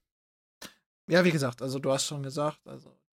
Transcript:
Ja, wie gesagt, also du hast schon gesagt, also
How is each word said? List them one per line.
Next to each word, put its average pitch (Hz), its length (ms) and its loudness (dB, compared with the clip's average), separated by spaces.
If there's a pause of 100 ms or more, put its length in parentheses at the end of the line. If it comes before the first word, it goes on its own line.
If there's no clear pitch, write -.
(1080)
Ja, 175 160 6
wie 175 60 4
gesagt, 139 300 0
also 131 180 -4
du 135 120 0
hast 135 160 0
schon 143 160 -8
gesagt, 147 440 -4
also 135 300 -18 (160)